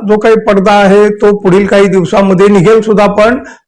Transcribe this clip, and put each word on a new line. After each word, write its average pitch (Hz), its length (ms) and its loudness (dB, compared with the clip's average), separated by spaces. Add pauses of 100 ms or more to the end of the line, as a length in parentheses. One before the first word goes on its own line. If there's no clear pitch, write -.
जो 214 100 0
काही 220 160 0
पडदा 208 380 0
आहे, 202 360 2
तो 208 300 -2
पुढील 196 280 0
काही 202 200 0
दिवसांमध्ये 190 600 0
निघेल 208 320 2
सुद्धा, 214 260 0
पण 214 380 -2 (220)